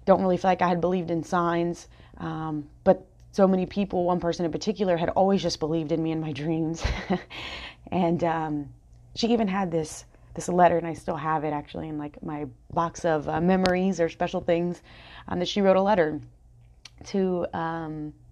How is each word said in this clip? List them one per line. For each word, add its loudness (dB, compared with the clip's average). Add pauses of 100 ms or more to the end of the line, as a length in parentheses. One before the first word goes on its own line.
don't 6
really 2
feel 0
like 2
I 4
had 0
believed 0
in -2
signs, -2 (300)
um, -6 (160)
but 4 (260)
so 6
many 2
people, -2
one 2
person -2
in -2
particular, 0
had 0
always 2
just -4
believed -2
in 0
me 0
and -2
my -6
dreams. -4 (260)
<laughs> 0 (720)
And, 0
um, -2 (460)
she 0
even 2
had -2
this, -4 (300)
this -8
letter, 6
and -2
I -4
still -6
have -2
it -2
actually -8
in, -8
like, -12
my -8 (260)
box -2
of, 0
uh, -2
memories 2
or 2
special -4
things, 0 (460)
um, -4
that -2
she 0
wrote 6
a 6
letter 2 (840)
to, -2
um, -6 (180)